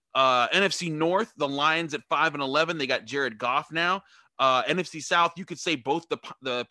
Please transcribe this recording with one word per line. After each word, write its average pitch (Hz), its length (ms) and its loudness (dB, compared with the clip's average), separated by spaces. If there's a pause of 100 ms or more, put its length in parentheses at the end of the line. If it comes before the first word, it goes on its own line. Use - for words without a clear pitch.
(160)
uh, 127 380 4
N 190 100 4
F 185 80 2
C 175 180 -4
North, 170 460 0
the 143 120 -2
Lions 151 460 0
at 131 120 -6
five 151 300 0
and 147 60 -4
eleven. 156 360 0
They 139 100 -4
got 120 160 0
Jared 123 340 -4
Goff 131 320 -2
now. 175 340 -2 (360)
Uh, 131 260 4
N 160 140 0
F 170 80 -4
C 156 140 -12
South, 175 340 2
you 185 80 -12
could 165 160 -12
say 165 160 -2
both 165 320 -2
the 147 80 -4
P-, - 140 -10 (120)
the 123 300 -2